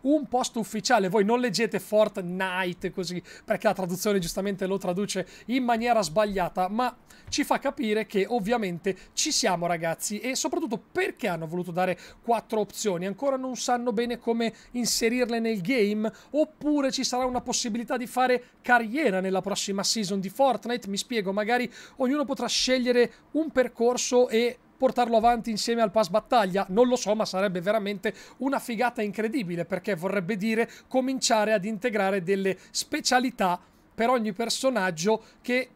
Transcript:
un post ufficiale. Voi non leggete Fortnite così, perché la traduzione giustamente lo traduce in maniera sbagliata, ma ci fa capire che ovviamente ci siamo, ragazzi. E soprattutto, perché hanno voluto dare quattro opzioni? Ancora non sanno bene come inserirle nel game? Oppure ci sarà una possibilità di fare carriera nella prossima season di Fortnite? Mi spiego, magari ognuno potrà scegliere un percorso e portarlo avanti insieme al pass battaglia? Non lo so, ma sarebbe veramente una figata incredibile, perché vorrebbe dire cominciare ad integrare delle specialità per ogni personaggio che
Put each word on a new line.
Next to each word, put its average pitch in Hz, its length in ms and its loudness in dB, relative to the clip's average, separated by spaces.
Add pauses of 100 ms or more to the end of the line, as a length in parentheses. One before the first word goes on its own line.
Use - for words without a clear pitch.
un 285 260 2
post 247 280 -2
ufficiale. 214 520 2
Voi 202 160 2
non 240 160 2
leggete 208 400 0
Fortnite 190 680 0 (420)
così, 175 300 -6 (240)
perché 220 200 0
la 202 60 4
traduzione 190 460 0
giustamente 190 480 -4
lo 196 100 -2
traduce 190 500 -4 (200)
in 254 180 0
maniera 233 380 2
sbagliata, 185 680 0
ma 233 260 -2 (360)
ci - 140 0
fa 240 140 2
capire 220 460 -2
che 196 240 0
ovviamente 196 680 -2 (200)
ci - 180 -2
siamo, 175 340 0
ragazzi. 170 540 -4
E 254 140 -4
soprattutto, 277 440 -2 (140)
perché 359 360 -2
hanno 165 180 -4
voluto 180 240 -6
dare 180 280 0 (240)
quattro 220 380 0
opzioni? 196 460 -2
Ancora 269 300 -2
non 262 200 -6
sanno 247 360 0
bene 240 260 -2
come 226 340 0 (200)
inserirle 233 680 0
nel 226 220 -2
game? 214 500 0 (180)
Oppure 294 640 0
ci 262 120 -2
sarà 254 200 0
una 247 160 0
possibilità 240 560 -4
di 240 100 -4
fare 254 360 2 (180)
carriera 233 600 2
nella 190 200 0
prossima 196 420 -4
season 196 380 -2
di 190 80 -6
Fortnite? 240 600 0
Mi 196 100 -4
spiego, 196 340 -4
magari 226 400 0 (240)
ognuno 269 300 0
potrà 254 220 -4
scegliere 240 640 2 (200)
un 311 180 0
percorso 247 800 2
e 226 300 0 (240)
portarlo 233 340 2
avanti 233 320 4
insieme 233 320 -2
al 214 120 2
pass 214 160 2
battaglia? 196 640 2
Non 240 180 6
lo 247 80 2
so, 208 180 0
ma 220 100 0
sarebbe 185 360 -2
veramente 202 520 -2 (260)
una 269 200 0
figata 240 420 -2
incredibile, 208 640 -2
perché 185 300 -4
vorrebbe 190 420 -2
dire 226 320 0 (200)
cominciare 254 640 2
ad 196 120 2
integrare 202 600 -2
delle 190 340 0 (140)
specialità 247 880 0 (340)
per 226 160 2
ogni 220 220 2
personaggio 220 880 0 (180)
che 247 360 -2